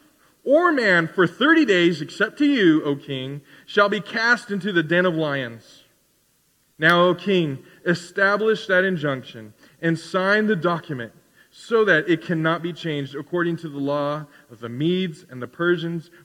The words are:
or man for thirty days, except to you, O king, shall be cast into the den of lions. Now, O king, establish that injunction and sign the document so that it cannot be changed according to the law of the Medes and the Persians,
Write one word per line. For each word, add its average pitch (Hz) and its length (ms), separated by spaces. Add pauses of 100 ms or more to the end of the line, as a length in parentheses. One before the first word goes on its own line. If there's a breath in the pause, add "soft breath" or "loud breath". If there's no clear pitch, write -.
(440 soft breath)
or 330 280
man 190 360
for 175 200
thirty 302 380
days, 175 360
except 202 380
to 294 60
you, 190 380
O 143 120
king, 139 460 (260 loud breath)
shall 208 220
be 208 120
cast 226 480
into 202 220
the 170 100
den 170 240
of 180 80
lions. 135 720 (960)
Now, 175 240
O 180 100
king, 175 500 (220 loud breath)
establish 202 800
that 185 180
injunction 135 680 (260 soft breath)
and 165 200
sign 196 480
the 214 80
document 151 580 (380 soft breath)
so 220 340
that 156 240
it 165 140
cannot 165 400
be 170 100
changed 143 400
according 170 440
to 165 120
the 143 80
law 143 480 (240 loud breath)
of 113 120
the 117 80
Medes 160 600
and 127 100
the 120 80
Persians, 170 640 (160 loud breath)